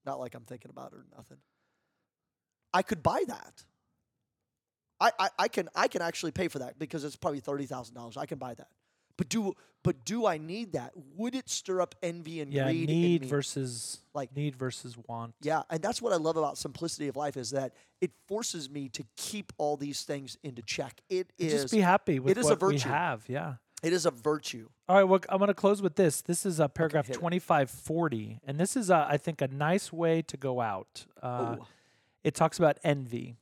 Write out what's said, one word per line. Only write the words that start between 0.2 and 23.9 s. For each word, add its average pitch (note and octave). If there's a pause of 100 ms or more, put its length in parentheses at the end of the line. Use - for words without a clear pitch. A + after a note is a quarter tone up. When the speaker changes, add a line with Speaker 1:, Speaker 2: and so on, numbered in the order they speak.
Speaker 1:
I'm A#2+
thinking B2+
about C3
it -
or - (100)
nothing. - (1400)
I F#3
could F#3+
buy C#4+
that. - (1300)
I, -
I, F#3+ (100)
I G3
can, F#3+
I G3
can F3+
actually E3+
pay F3
for D3+
that B2+
because D3+
it's C#3+
probably D3
thirty C#3+
thousand B2
dollars. A#2+
I C#3+
can D#3
buy B2+
that. - (500)
But F3+
do, G#3 (300)
but C3+
do A3
I F3
need F3
that? B2+ (240)
Would A#3+
it -
stir F#3
up F3
envy E3+
and C#3+
Speaker 2:
Yeah, C#3
Speaker 1:
greed D#3
in E3
Speaker 2:
need E3+
Speaker 1:
me? C3
Speaker 2:
versus, C3+ (140)
Speaker 1:
Like, C3+
Speaker 2:
need C#3+
versus B2 (100)
want. A#2
Speaker 1:
Yeah, D3+
and D#3+
that's A3+
what A#3
I F3+
love D#3+
about D3+
simplicity D3+
of B2+
life C#3+
is A#2+
that C3+ (280)
it F3+ (160)
forces F3+
me C#3
to A#2 (100)
keep -
all D3
these C#3+
things C#3
into B2
check. B2 (100)
It F#3
Speaker 2:
And E3+
Speaker 1:
is D3
Speaker 2:
just C3
be A3
happy F3+
with C3
Speaker 1:
it G3
is B3
a D3+
Speaker 2:
what -
we F#3+
Speaker 1:
virtue. A#2+
Speaker 2:
have, C#3+
yeah. C3+ (280)
Speaker 1:
It E3